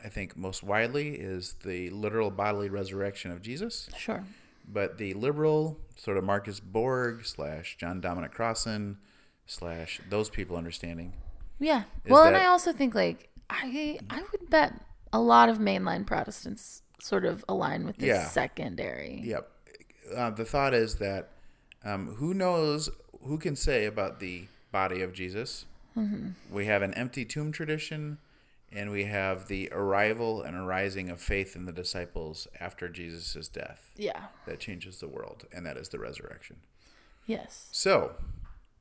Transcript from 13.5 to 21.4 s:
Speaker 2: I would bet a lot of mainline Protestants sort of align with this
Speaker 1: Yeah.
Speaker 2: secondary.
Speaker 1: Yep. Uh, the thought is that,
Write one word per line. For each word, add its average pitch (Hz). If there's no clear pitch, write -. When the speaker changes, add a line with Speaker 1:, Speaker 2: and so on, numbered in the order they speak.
Speaker 2:
I 302
would 349
bet -
a 226
lot 233
of 226
mainline 190
Protestants -
sort 185
of 180
align 185
with -
this 135
Speaker 1:
Yeah. 95
Speaker 2:
secondary. -
Speaker 1:
Yep. -
Uh, 120
the 110
thought 139
is 113
that, 98